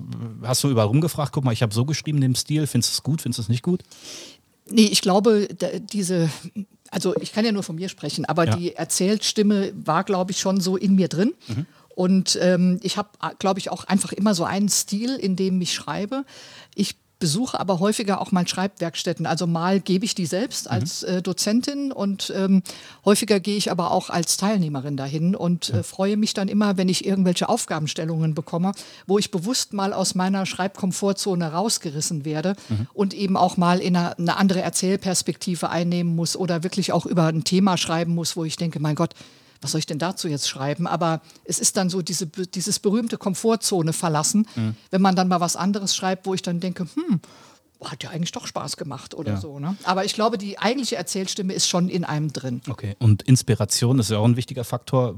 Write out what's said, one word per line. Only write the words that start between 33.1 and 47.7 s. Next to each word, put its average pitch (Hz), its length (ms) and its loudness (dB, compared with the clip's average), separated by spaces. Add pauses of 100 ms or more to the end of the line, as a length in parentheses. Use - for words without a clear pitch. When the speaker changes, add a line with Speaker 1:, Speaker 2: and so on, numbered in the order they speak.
Speaker 2:
eben 190 240 0
auch 180 180 2
mal 180 240 4
in 180 160 2
einer, 175 220 0
eine 170 200 0
andere 185 240 4
Erzählperspektive 185 1080 -2
einnehmen 175 460 0
muss 165 200 0
oder 170 280 0
wirklich 185 280 -2
auch 170 140 2
über 170 220 4
ein 160 160 0
Thema 185 340 4
schreiben 170 380 0
muss, 165 200 -2
wo 165 100 -4
ich 156 100 -6
denke, 160 240 -4
"Mein 151 160 0
Gott, 165 180 0 (500)
was 139 100 -2
soll 160 60 0
ich 151 60 -2
denn 151 140 -4
dazu 180 280 -4
jetzt 147 220 -2
schreiben?" 143 380 -2
Aber 160 340 0 (240)
es - 140 -4
ist - 180 0
dann 185 140 2
so 185 100 -2
diese, 170 240 -4
dieses 180 540 -4
berühmte 220 400 0
Komfortzone 196 720 0
verlassen, 170 640 2
Speaker 1:
Mhm. 110 200 0 (140)
Speaker 2:
wenn 190 140 2
man 190 120 6
dann 185 120 4
mal 180 120 2
was 175 160 0
anderes 196 400 -2
schreibt, 185 300 -2
wo 190 80 -2
ich 180 80 -2
dann 175 180 -2
denke, 180 360 -4
"Hm, 302 240 0 (640)